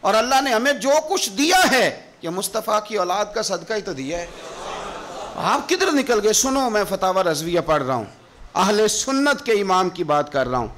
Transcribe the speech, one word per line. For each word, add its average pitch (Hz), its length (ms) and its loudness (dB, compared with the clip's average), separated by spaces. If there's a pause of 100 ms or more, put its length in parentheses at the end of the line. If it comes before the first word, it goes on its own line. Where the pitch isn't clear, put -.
और 196 120 2
अल्लाह 254 260 4
ने 277 120 0
हमें 247 280 2
जो 277 220 4
कुछ 339 300 -2
दिया 311 320 2
है, 240 240 4 (360)
ये 165 80 -4
मुस्तफ़ा 214 480 -2
की 214 180 -8
औलाद 196 360 0
का 220 100 -2
सदका 180 300 -4
ही 208 80 -2
तो 180 120 -8
दिया 139 240 -6
है। 170 100 -10 (1200)
आप 240 220 0
किधर 370 240 2
निकल 240 280 2
गए? 214 140 2
सुनो, 262 360 2
मैं 208 160 2
फतावा 190 380 0
रज़विया 165 380 0
पढ़ 147 200 2
रहा 131 140 -2
हूँ, 120 120 -6 (480)
अहले 208 340 4
सुन्नत 277 520 0
के 240 180 0
इमाम 185 300 2
की 175 160 -4
बात 147 240 2
कर 131 160 0
रहा 127 140 0
हूँ। 110 180 -4